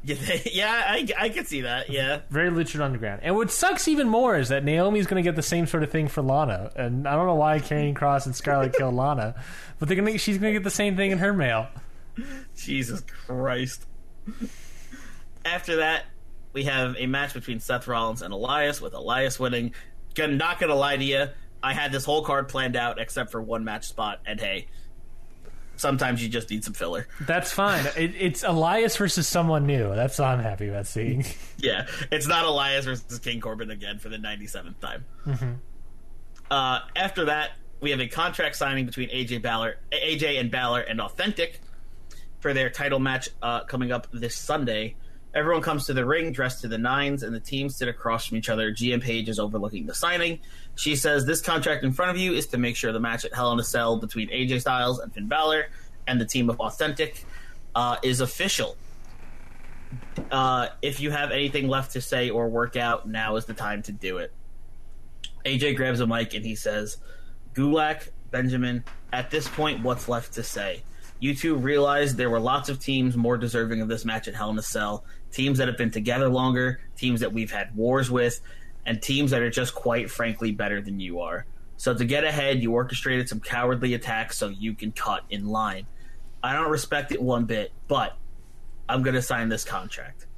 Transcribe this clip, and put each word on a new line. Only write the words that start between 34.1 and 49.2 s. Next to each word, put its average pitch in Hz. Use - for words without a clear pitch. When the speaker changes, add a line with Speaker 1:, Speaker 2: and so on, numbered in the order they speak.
Speaker 1:
the 110
ninety-seventh 101
time. -
Speaker 2:
Mm-hmm. 127
Speaker 1:
Uh, 131
after 185
that, 151
we 143
have 135
a 120
contract 165
signing 135
between 123
A 127
J 120
Balor, 113
A 151
J 143
and 120
Balor 123
and 113
Authentic 180
for 143
their 131
title 139
match, 131
uh, 117
coming 127
up 117
this 117
Sunday. 117
Everyone 160
comes 147
to 143
the 127
ring 160
dressed 127
to 117
the 113
nines, 135
and 113
the 110
teams 139
sit 127
across 113
from 113
each 110
other. 110
G 120
M 120
Page 113